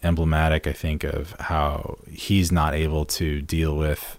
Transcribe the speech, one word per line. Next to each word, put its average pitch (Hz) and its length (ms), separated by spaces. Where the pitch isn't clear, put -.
emblematic, 80 640
I 71 60
think, 76 320
of 73 340
how 76 580
he's 87 400
not 78 240
able 78 300
to 73 360
deal 78 360
with 76 420